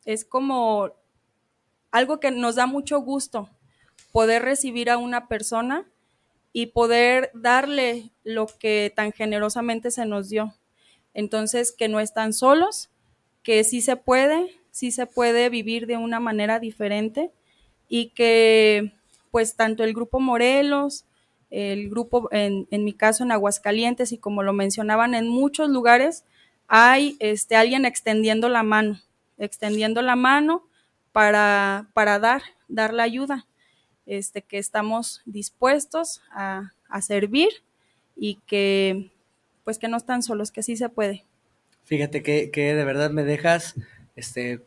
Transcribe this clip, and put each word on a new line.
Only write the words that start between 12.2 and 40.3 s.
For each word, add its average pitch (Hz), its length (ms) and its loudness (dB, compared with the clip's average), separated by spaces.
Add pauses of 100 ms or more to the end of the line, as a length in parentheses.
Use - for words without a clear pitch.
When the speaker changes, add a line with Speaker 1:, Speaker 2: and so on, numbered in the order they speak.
Speaker 1:
solos, 302 560 2 (540)
que 220 200 4
sí 233 180 0
se 254 140 2
puede, 285 600 2 (160)
sí 247 180 -6
se 247 160 -4
puede 240 440 2
vivir 226 360 -4
de 233 100 -4
una 226 220 -4
manera 220 400 0
diferente 220 720 -4 (580)
y 233 200 -2
que, 220 840 4 (380)
pues, 226 240 0
tanto 220 300 0
el 220 100 -2
Grupo 233 240 -4
Morelos, 277 840 0 (460)
el 202 380 -6
grupo, 233 440 -2
en, 202 400 -2
en 208 100 -2
mi 208 100 -2
caso, 220 300 2
en 247 80 -2
Aguascalientes, 220 800 -2
y 233 80 -10
como 202 240 -4
lo 196 100 0
mencionaban, 214 600 0
en 233 140 -2
muchos 285 400 0
lugares 254 560 4 (420)
hay, 262 540 6
este, 214 340 -2
alguien 240 300 4
extendiendo 220 640 0
la 233 160 0
mano, 214 360 0 (380)
extendiendo 214 640 -4
la 254 140 0
mano 294 500 2 (460)
para, 208 800 2
para 208 260 2
dar, 240 240 2 (240)
dar 220 260 -4
la 233 120 0
ayuda, 254 420 -6 (600)
este, 202 360 -10
que - 160 -10
estamos 214 680 -6
dispuestos 277 960 -2 (120)
a, 196 400 -8 (160)
a 196 120 -8
servir 208 500 2 (640)
y 208 320 -8
que, 196 640 0 (500)
pues, 220 160 -8
que - 80 -8
no 233 100 -4
están 240 280 -4
solos, 214 260 -6